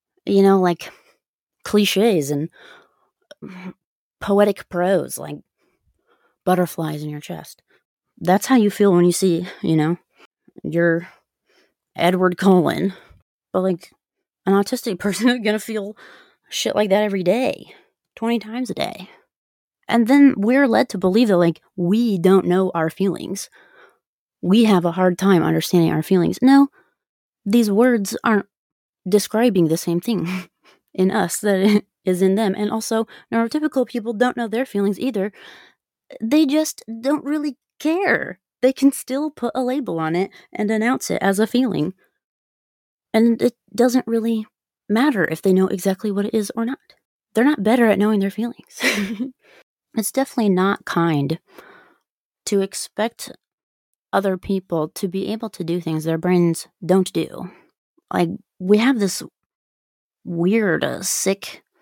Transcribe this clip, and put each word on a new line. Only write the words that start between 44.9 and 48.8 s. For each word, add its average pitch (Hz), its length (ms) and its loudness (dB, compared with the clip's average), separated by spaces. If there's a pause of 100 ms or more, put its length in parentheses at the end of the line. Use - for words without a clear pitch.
if - 160 -6
they 190 120 2
know 190 140 4
exactly 196 440 -4
what 196 140 -4
it - 80 -6
is 214 220 -4
or 226 100 -4
not. 254 140 -8 (540)
They're - 100 2
not 285 200 0
better 233 240 4
at 196 120 2
knowing 208 200 2
their 196 100 -2
feelings. - 520 -10